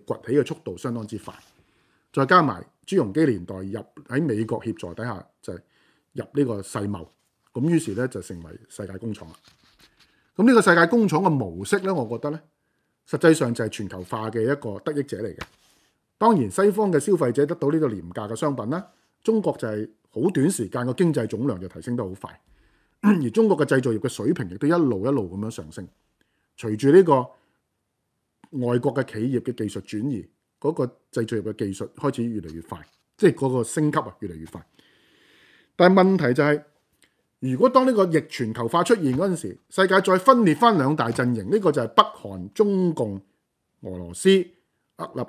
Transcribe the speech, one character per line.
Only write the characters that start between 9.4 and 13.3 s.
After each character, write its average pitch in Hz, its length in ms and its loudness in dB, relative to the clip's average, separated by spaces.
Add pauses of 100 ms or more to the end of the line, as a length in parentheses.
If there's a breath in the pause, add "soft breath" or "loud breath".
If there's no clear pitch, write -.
噉 196 80 4
呢 254 80 8
個 220 80 8
世 190 100 8
界 170 140 8
工 220 220 4
廠 151 120 2
嘅 190 80 2
模 101 360 0
式 202 160 0
呢， 190 120 -2
我 139 160 -2
覺 113 140 -8
得 147 80 -4
呢， 156 100 -10 (680)
實 143 100 -4
際 165 160 8